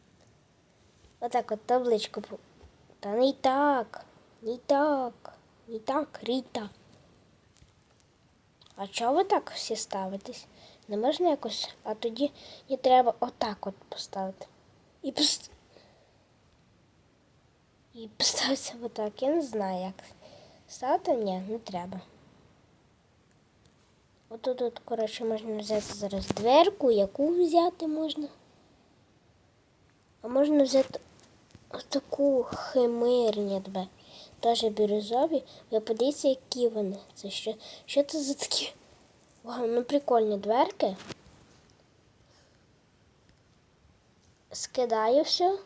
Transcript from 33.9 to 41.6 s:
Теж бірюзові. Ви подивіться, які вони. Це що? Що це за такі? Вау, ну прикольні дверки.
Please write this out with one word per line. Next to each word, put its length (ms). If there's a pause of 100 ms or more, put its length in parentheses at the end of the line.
Теж 240
бірюзові. 800 (280)
Ви 100
подивіться, 480
які 400
вони. 280 (180)
Це 160
що? 240 (320)
Що 160
це 180
за 140
такі? 380 (720)
Вау, 240
ну 160
прикольні 540
дверки. 600 (3500)